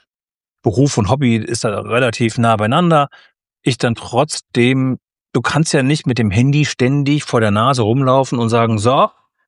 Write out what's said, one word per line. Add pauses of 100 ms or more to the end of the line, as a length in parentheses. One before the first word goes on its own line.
(600)
Beruf
und
Hobby
ist
da
relativ
nah
beieinander, (540)
ich
dann
trotzdem, (360)
du
kannst
ja
nicht
mit
dem
Handy
ständig
vor
der
Nase
rumlaufen
und
sagen,
so, (380)